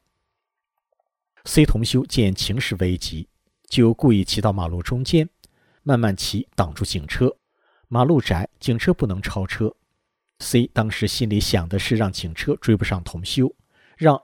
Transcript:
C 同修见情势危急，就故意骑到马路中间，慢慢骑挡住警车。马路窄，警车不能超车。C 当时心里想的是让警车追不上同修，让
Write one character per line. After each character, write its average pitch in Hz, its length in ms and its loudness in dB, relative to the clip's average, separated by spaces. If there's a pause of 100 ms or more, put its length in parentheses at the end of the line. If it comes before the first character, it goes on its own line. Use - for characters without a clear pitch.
(1500)
C - 200 4
同 113 200 2
修 127 220 0
见 101 260 2
情 - 280 -4
势 113 160 -4
危 92 200 0
急， - 320 -10 (400)
就 117 260 4
故 131 180 4
意 98 120 4
骑 - 160 -4
到 104 120 0
马 92 140 -2
路 87 160 -4
中 127 220 -4
间， 160 240 2 (540)
慢 135 160 2
慢 107 180 0
骑 - 400 -6
挡 85 180 0
住 101 100 -4
警 76 220 -6
车。 - 300 0 (520)
马 120 160 2
路 151 160 4
窄， - 280 -2 (100)
警 117 200 -2
车 180 140 2
不 - 140 0
能 95 160 -4
超 95 240 -4
车。 - 260 -4 (680)
C 120 320 2
当 110 180 0
时 - 160 -2
心 113 220 -2
里 104 120 2
想 87 280 0
的 98 100 -2
是 117 180 0
让 104 160 0
警 82 220 -10
车 - 220 -2
追 110 200 2
不 101 80 -2
上 92 200 -4
同 85 200 -10
修， 131 300 0 (420)
让 156 280 4